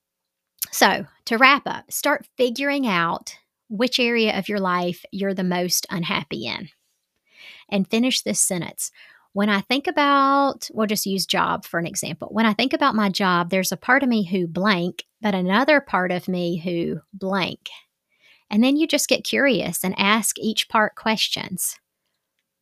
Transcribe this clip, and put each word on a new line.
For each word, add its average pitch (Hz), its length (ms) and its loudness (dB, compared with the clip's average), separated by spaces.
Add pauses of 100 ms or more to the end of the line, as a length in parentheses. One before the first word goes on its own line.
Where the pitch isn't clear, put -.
(720)
so - 340 2 (200)
to 233 100 -2
wrap 269 300 4
up, - 260 -10
start - 340 -2 (100)
figuring 262 520 0
out 170 480 -2 (320)
which 233 320 0
area 233 360 2
of 190 120 -4
your 208 100 -2
life 180 540 -2
you're 196 220 -2
the 185 100 -2
most 180 460 0
unhappy 165 560 -4
in. - 240 -10 (1000)
And 196 200 -2
finish 233 340 0
this - 180 -2
sentence. - 500 -4 (440)
"When 208 160 2
I 196 100 2
think 262 260 -2
about," 277 840 2
we'll 220 140 0
just 208 200 -2
use 190 200 -2
job 170 380 0
for - 140 -4
an 170 80 -2
example. - 440 -8
"When 226 160 2
I 208 80 4
think 254 180 0
about 285 240 2
my 208 140 2
job, 180 400 2
there's 190 220 0
a 185 40 -6
part 262 260 2
of 262 60 0
me 220 160 2
who 180 240 0
blank, 180 560 0 (160)
but 208 140 0
another 214 460 4
part 185 300 0
of 180 180 -4
me 180 280 -2
who 165 460 -4 (100)
blank." 190 560 -4 (840)
And 214 140 4
then 277 120 4
you 311 100 2
just - 220 0
get - 160 2
curious 220 600 0
and 185 140 -2
ask 208 400 0
each - 320 -4
part 214 260 2
questions. - 840 -4 (840)